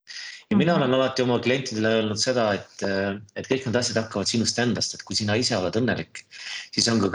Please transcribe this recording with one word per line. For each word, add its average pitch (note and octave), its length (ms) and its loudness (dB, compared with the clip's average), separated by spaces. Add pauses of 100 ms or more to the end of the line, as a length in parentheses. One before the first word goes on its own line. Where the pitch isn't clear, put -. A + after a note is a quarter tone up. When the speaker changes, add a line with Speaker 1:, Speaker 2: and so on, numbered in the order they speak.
(520)
Speaker 1:
Ja - 80 4
mina E3 160 4
Speaker 2:
Mhm. D3 60 4
Speaker 1:
olen C3 180 2
alati B2+ 240 2
oma A#2+ 160 2
klientidele A2+ 640 0
öelnud G#2+ 180 -2
seda, A#2 300 2 (100)
et, - 240 -10
äh, G2 320 -2 (160)
et - 160 -8
kõik C3 160 0
need A#2+ 160 0
asjad A2+ 240 0
hakkavad G2+ 240 -2
sinust A2+ 320 0
endast, A#2+ 400 0
et - 80 -20
kui G2+ 80 -4
sina G#2+ 240 0
ise A#2+ 160 0
oled F2+ 240 0
õnnelik, F#2+ 460 -4 (420)
siis - 240 0
on A2+ 80 4
ka G2 140 2